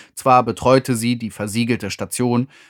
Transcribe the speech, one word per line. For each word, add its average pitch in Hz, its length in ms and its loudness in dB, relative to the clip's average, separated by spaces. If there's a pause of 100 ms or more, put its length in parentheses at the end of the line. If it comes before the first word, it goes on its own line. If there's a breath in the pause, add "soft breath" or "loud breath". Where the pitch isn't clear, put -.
(140 loud breath)
Zwar 127 300 4
betreute 131 520 2
sie 117 220 -2
die 113 120 -8
versiegelte 107 600 -4
Station, 120 580 -2 (220 soft breath)